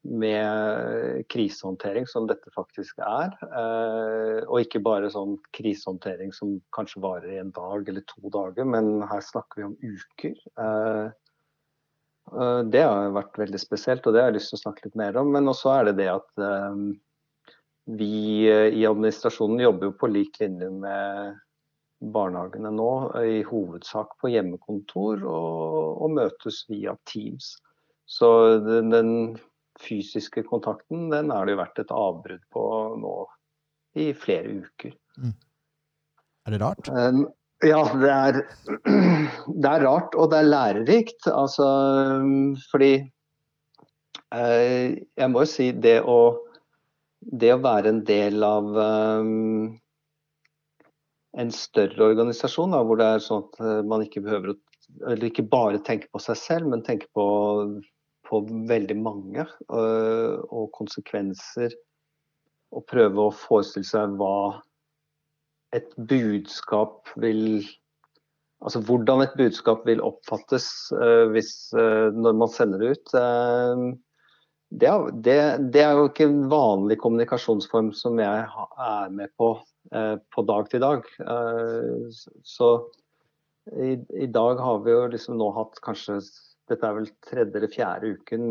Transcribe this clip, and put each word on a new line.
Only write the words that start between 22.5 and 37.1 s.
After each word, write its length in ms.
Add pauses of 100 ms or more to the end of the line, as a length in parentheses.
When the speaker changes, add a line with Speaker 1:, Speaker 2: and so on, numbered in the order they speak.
Speaker 1:
nå, 160 (300)
i 260
hovedsak 720
på 160
hjemmekontor 880
og, 800
og 100
møtes 560
via 360
Teams. 560 (500)
Så 220 (340)
den, 240
den 220 (680)
fysiske 680
kontakten, 680
den 200
har 160
det 80
jo 60
vært 200
et 100
avbrudd 500 (100)
på 120 (340)
nå 160 (840)
i 160
flere 480
uker. 320 (220)
Speaker 2:
Mm. 200 (1120)
Er 60
det 80
rart? 280
Speaker 1:
Eh, 320 (420)